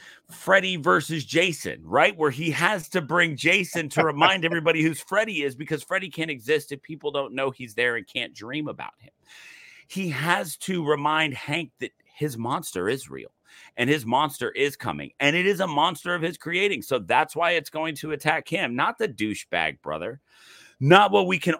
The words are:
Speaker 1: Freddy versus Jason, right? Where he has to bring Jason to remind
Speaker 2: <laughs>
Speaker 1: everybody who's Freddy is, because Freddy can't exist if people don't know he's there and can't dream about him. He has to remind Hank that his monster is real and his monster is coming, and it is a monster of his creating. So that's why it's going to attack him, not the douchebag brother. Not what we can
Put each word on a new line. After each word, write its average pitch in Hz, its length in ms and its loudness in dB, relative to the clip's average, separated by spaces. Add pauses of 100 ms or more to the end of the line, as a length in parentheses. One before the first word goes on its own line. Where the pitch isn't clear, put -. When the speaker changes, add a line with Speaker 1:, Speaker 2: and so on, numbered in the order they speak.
(300)
Speaker 1:
Freddy 185 460 2
versus 160 480 2
Jason, 143 600 0
right? 151 320 4
Where 151 140 2
he 147 200 -4
has 170 400 0
to 185 100 0
bring 160 360 2
Jason 170 540 0
to - 140 2
remind 160 400 2
Speaker 2:
<laughs> - 0 -
Speaker 1:
everybody 165 380 2
who's 160 180 0
Freddy 202 420 -2
is, 139 140 -2
because 147 260 -6
Freddy 185 280 -4
can't 160 200 -6
exist 139 400 0
if 190 120 -10
people 147 280 -8
don't 139 240 -6
know 135 160 0
he's 123 240 -14
there 120 220 2
and 120 100 -8
can't 120 280 -8
dream 131 340 -8
about 64 300 -12
him. - 140 -20 (760)
He 185 220 -4
has 165 480 -2
to 180 280 -4
remind 151 480 2
Hank 147 360 -6 (100)
that 127 120 -8 (120)
his 147 320 -6
monster 117 520 -4
is 127 220 -4
real 65 200 -14 (460)
and 123 120 2
his 143 160 2
monster 131 460 0
is 139 260 -2
coming, 73 440 -8
and 143 160 4
it 180 100 2
is 196 140 2
a 190 60 0
monster 165 480 0
of 165 80 -2
his 165 140 -2
creating. 180 460 -2
So 131 160 -2
that's 120 380 2
why 170 160 2
it's 160 180 -2
going 156 260 -4
to 151 160 -8
attack 151 360 0
him, 139 260 -2
not 170 240 0
the 220 100 -2
douchebag 92 720 -4
brother. 85 400 -8 (600)
Not 185 320 8
what 196 160 4
we 185 100 0
can 165 220 0